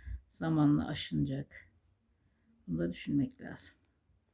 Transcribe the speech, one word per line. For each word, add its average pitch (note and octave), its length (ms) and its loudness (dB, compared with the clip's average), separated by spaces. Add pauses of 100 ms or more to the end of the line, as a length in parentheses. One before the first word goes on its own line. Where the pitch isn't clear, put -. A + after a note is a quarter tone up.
(300)
zamanla D3+ 580 4
aşınacak. C#3+ 840 -4 (960)
Bunu E3 120 -2
da E3+ 120 -2
düşünmek - 500 -2
lazım. - 340 -16 (580)